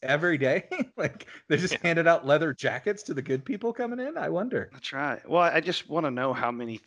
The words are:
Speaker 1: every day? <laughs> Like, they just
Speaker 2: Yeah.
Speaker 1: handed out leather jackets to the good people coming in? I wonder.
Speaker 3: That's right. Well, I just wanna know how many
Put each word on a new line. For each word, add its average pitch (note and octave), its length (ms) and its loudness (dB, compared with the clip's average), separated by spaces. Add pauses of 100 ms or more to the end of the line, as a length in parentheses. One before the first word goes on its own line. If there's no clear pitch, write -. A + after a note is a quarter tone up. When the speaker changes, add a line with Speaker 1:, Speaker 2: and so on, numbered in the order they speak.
Speaker 1:
every D3+ 360 2
day? C3+ 320 2
<laughs> F4+ 260 -6
Like, - 300 -6 (220)
they D3+ 100 4
just E3+ 160 -2
Speaker 2:
Yeah. - 80 -2
Speaker 1:
handed E3 240 2
out E3 180 6
leather D3 300 4
jackets C3 480 -2
to - 120 -8
the C3+ 60 -4
good C3 240 -2
people A#3 300 -4
coming A#3+ 240 -6
in? C#4 180 -6
I D#3 140 -4
wonder. F3+ 420 -2
Speaker 3:
That's - 220 -12
right. C#3 340 -2
Well, E3+ 140 6
I E3 180 4
just E3 300 -4
wanna D#3 200 0
know B2+ 220 0
how B2 180 0
many A#2 360 -6